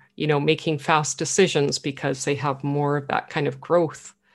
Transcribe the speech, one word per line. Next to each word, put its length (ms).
you 100
know, 140
making 400
fast 400
decisions 580
because 480
they 80
have 300
more 340
of 120
that 200
kind 180
of 140
growth 540